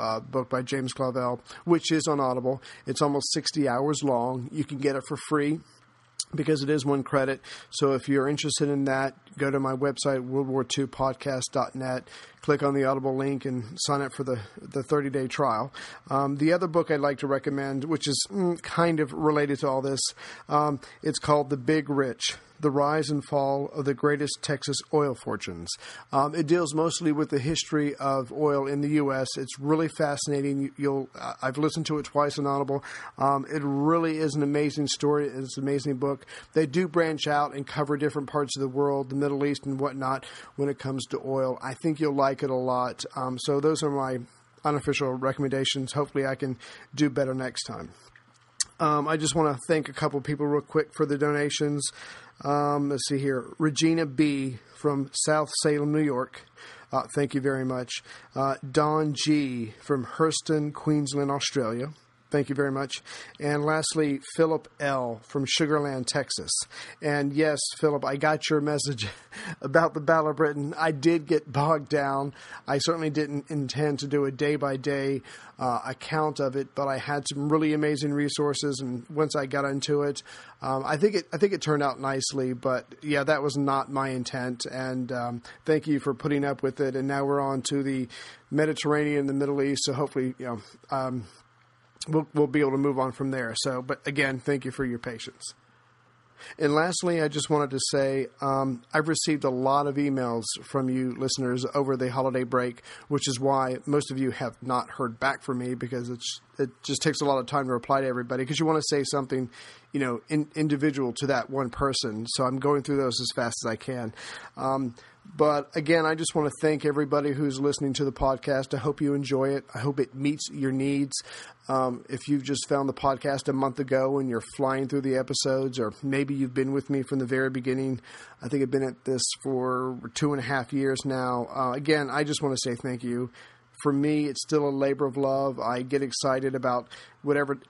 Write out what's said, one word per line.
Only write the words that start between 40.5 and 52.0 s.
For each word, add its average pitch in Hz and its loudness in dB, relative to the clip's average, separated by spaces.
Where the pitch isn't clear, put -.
when 139 0
it 139 -4
comes 135 -4
to - -6
oil. 131 -2
I 131 -6
think 156 -2
you'll 151 0
like 139 2
it 139 0
a 131 0
lot. 127 0
Um, 127 -4
so 143 0
those 156 2
are 151 2
my 131 -2
unofficial 143 0
recommendations. 135 -2
Hopefully 139 -2
I 135 -2
can 131 -4
do 147 4
better 131 0
next 127 -6
time. - -10
Um, 151 4
I 160 2
just 151 0
wanna 151 4
thank 156 2
a 139 -12
couple 143 0
people 147 -2
real 147 2
quick - 0
for 156 2
the 143 0
donations. 147 0